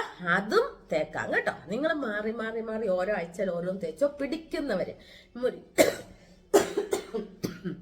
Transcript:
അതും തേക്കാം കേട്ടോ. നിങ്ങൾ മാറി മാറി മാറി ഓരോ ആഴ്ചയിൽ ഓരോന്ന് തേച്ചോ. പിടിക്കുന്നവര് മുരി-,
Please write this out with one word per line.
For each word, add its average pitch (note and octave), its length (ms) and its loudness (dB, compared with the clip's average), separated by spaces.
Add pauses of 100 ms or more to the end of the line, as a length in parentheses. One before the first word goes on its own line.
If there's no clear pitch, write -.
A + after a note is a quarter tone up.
(360)
അതും F#4 300 4 (260)
തേക്കാം C#3 420 0
കേട്ടോ. G#4+ 200 2 (180)
നിങ്ങൾ D4 200 2 (120)
മാറി G#3+ 380 -2
മാറി A3+ 280 -4
മാറി A3 160 -2 (120)
ഓരോ F#3+ 220 2
ആഴ്ചയിൽ F3+ 360 -2
ഓരോന്ന് F3+ 300 -2
തേച്ചോ. G#3 220 2 (120)
പിടിക്കുന്നവര് C#4 760 -2 (480)
മുരി-, - 220 -2 (2250)